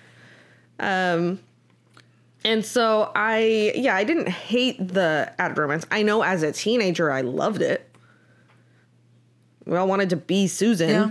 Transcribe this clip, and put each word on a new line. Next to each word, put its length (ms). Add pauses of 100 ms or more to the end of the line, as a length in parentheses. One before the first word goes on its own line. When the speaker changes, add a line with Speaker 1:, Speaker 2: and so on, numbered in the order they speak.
(800)
Speaker 1:
Um, 600 (1040)
and 220
so 480
I, 600
yeah, 200
I 80
didn't 240
hate 480 (100)
the 520
added 180
romance. 340
I 120
know 200
as 200
a 100
teenager, 580
I 120
loved 400
it. 260 (1800)
We 120
all 100
wanted 240
to 60
be 320
Susan 420
Speaker 2:
Yeah. 200